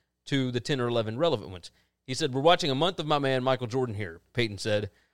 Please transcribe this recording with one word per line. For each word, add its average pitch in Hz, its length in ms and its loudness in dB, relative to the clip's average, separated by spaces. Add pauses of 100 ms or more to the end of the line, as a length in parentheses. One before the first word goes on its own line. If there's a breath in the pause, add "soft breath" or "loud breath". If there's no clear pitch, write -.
(260 soft breath)
to 131 260 0
the 120 80 -2
ten 135 220 -2
or 120 60 0
eleven 117 300 0
relevant 120 340 0
ones. 90 200 -16 (340)
He 131 80 -8
said, 135 200 -2
"We're 135 80 -2
watching 170 300 6
a 131 40 0
month 170 240 0
of 156 60 -6
my 147 140 2
man 131 240 2
Michael 127 240 0
Jordan 120 280 -2
here," 92 260 -8 (120)
Peyton 110 240 -2
said, 104 320 -2 (240)